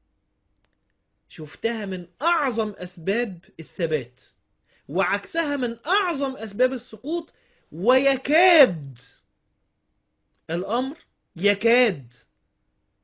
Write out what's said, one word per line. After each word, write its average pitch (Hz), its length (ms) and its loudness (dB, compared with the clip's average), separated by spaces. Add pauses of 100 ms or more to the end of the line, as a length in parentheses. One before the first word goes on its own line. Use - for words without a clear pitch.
(1300)
شفتها 214 560 -8
من 185 220 -8 (140)
أعظم 262 480 0
أسباب 190 760 -6 (140)
الثبات، 156 640 -4 (680)
وعكسها 202 680 -2
من 233 280 -4
أعظم 302 500 0
أسباب 220 380 0
السقوط، 302 600 -8 (380)
ويكاد 254 1300 4 (1500)
الأمر، 226 480 -4 (380)
يكاد 202 800 0 (920)